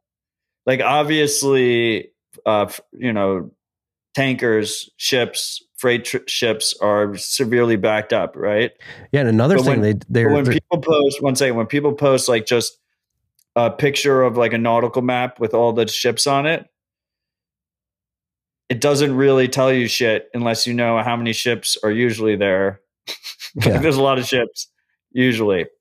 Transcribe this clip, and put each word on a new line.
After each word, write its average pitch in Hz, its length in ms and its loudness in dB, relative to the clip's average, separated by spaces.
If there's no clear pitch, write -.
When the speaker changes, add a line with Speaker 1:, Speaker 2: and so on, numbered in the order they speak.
Speaker 1:
like, 127 140 0
obviously, 135 1300 0
uh, 107 240 2
f-, - 100 -14
you 123 180 -4
know, 98 400 -2
tankers, 120 840 -2
ships, - 640 -4
freight 120 300 -2
tr-, - 220 -4
ships - 520 -2
are 104 380 0
severely 117 580 0
backed 107 380 -2
up, 92 220 -2
right? 107 360 -2
Speaker 2:
Yeah, 143 100 2
and 123 80 0
another 113 260 4
Speaker 1:
But 127 100 2
Speaker 2:
thing, 139 60 2
Speaker 1:
when, 120 100 0
Speaker 2:
they, 107 120 2
they're, 117 220 2
Speaker 1:
but 147 60 4
when 143 100 2
Speaker 2:
they're 120 80 2
Speaker 1:
people 170 240 -2
post, 147 440 0
one 135 140 0
second, 127 200 0
when 113 100 -2
people 143 280 0
post, 135 360 2
like, 117 160 0
just 117 320 0
a 117 160 2
picture 139 500 0
of, 120 160 0
like, 117 160 2
a 113 40 -2
nautical 117 440 0
map 123 380 -2
with 113 140 -2
all 117 200 2
the 110 140 0
ships - 400 -2
on 139 180 0
it, 160 220 -2
it 120 100 -4
doesn't 143 360 2
really 131 340 4
tell 131 240 2
you 123 140 0
shit 110 460 0
unless 117 320 -2
you 120 80 -4
know 117 300 0
how 120 140 -2
many 117 160 -4
ships - 500 -4
are 107 80 0
usually 110 440 0
there. 98 440 0
<laughs> - 120 -14
Speaker 2:
Yeah. 117 240 0
Speaker 1:
There's 147 180 2
a 135 40 2
lot 135 160 2
of 123 80 -2
ships - 420 -4
usually, 113 540 0